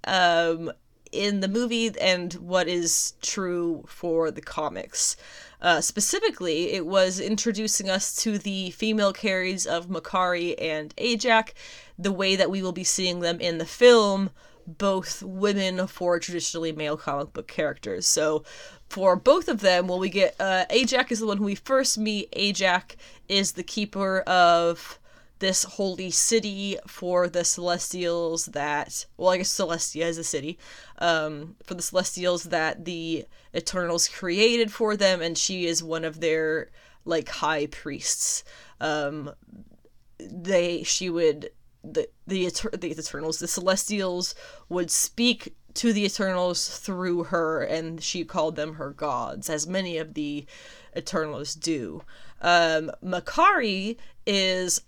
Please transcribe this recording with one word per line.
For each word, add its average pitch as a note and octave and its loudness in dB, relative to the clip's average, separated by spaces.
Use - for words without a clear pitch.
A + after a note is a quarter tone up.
um, E3+ 2
in G3+ 0
the F#3+ 0
movie A3+ 0
and F3+ 2
what F3 0
is E3+ 0
true F3 -2
for E3 0
the D3+ -10
comics. - -4
Uh, E3+ 4
specifically, F3+ 0
it F3 -2
was F#3 4
introducing G#3 0
us F#3+ 0
to G#3 0
the F#3+ -4
female G#3+ 2
carries F#3 -2
of E3+ -2
Makkari F3+ 0
and D#3 -4
Ajak, A3+ 2
the G3 0
way F#3+ 2
that F3+ 4
we G3 -2
will F#3 -2
be F3 -6
seeing F3+ 0
them E3+ -2
in E3+ -2
the E3 -2
film, G3+ 6
both F#3+ -2
women F#3+ 0
for F3 0
traditionally E3 -4
male D3+ -4
comic D3 -4
book - -10
characters. B2 -4
So D3+ 2
for F#3 4
both D#4 6
of A#3+ 0
them, F3+ 4
well, F3+ -2
we F#3 0
get, F#3 2
uh, F#3+ 2
Ajak B3+ 4
is A3 -2
the A3 -2
one G3+ 0
who G#3 0
we G3+ -2
first C4 2
meet. G#3+ -2
Ajak F#3 0
is G3 2
the E3+ -8
keeper G3 -2
of E3+ 4
this F#3+ 0
holy F#3 -4
city G3 0
for F3+ 0
the E3+ -2
Celestials E3+ -2
that, D3 -4
well, F3+ 6
I F#3 4
guess F#3 -2
Celestia E3 -2
is E3 -2
a E3 -8
city, D3+ -4
um, D#3 -2
for - -10
the F3 -8
Celestials F3+ 0
that D#3+ -2
the E3 -6
Eternals E3+ 0
created G#3+ 2
for G#3+ 0
them, F#3+ 4
and E3 -2
she F#3 -2
is E3 0
one E3 -4
of D#3+ -6
their, D#3+ 0
like, E3 -2
high D3+ -2
priests. - -4
Um, D3 -4
they, F3 0
she F#3 0
would, D#3+ 2
the, - -4
the F#3 0
Eter-, F3+ -4
the F3 -6
Eternals, D#3 -6
the E3+ -6
Celestials F#3 -2
would F3 -2
speak - 0
to A#3 2
the G#3 2
Eternals F3+ 0
through F3+ -2
her, D#3+ 0
and D#3+ -4
she F3 -4
called D#3+ -2
them D3+ -6
her C#3+ -10
gods, B2+ -4
as D3+ -2
many F3+ -2
of D#3 -6
the D3 -4
Eternals D3+ -4
do. C#3+ -4
Um, E3 4
Makkari G#3+ 2
is F#3 0